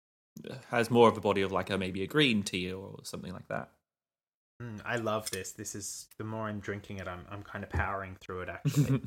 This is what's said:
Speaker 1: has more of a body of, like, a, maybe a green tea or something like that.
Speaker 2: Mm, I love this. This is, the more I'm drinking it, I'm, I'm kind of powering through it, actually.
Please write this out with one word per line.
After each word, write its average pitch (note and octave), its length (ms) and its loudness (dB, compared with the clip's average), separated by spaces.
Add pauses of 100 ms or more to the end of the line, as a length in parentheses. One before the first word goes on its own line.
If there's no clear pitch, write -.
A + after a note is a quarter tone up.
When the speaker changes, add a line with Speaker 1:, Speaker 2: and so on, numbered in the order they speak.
(680)
Speaker 1:
has A#2+ 200 2
more A#2 200 12
of G#2+ 80 4
a G2+ 40 -6
body G2 200 4
of, F#2+ 100 0
like, F#2 180 0
a, G2 80 0
maybe F#2 260 -2
a - 40 -4
green C3 360 4
tea F2+ 280 -4
or G2 320 -10
something - 300 -10
like - 160 -14
that. - 220 -6 (880)
Speaker 2:
Mm, A2 240 -10
I A2+ 100 0
love A2 360 0
this. F#2+ 200 -8
This - 240 -10
is, - 320 -10 (100)
the G#2+ 60 -8
more A2 240 -6
I'm G#2+ 140 -6
drinking G2+ 360 -8
it, F2+ 100 -8
I'm, F2+ 220 -10
I'm G2+ 140 -10
kind G2+ 200 -10
of G2 60 -12
powering G2 520 -4
through F#2 200 -8
it, F2 80 -8
actually. B2+ 580 2